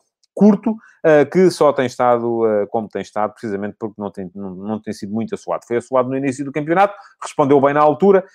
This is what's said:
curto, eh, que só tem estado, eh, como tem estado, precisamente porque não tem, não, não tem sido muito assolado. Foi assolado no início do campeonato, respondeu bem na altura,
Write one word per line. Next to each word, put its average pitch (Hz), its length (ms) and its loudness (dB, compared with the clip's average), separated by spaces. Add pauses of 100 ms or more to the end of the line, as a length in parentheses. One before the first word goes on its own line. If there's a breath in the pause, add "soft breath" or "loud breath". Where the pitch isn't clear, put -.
(340)
curto, 208 420 2 (280 loud breath)
eh, 151 220 4
que 180 240 2
só 151 240 2
tem 131 140 -2
estado, 117 580 0
eh, 104 220 0
como 110 200 -6
tem 98 140 -8
estado, 104 300 -6
precisamente 104 480 -8
porque 104 200 -10
não 101 120 -8
tem, 95 240 -12
não, 98 160 -12
não 101 280 -8
tem 110 140 -10
sido 101 180 -14
muito 110 220 -6
assolado. - 340 -8
Foi 120 100 -4
assolado 127 320 -2
no 135 60 -6
início 135 300 -6
do 139 60 -12
campeonato, 175 420 0 (260 loud breath)
respondeu 143 400 2
bem 139 140 2
na 147 80 2
altura, 185 420 4 (120 loud breath)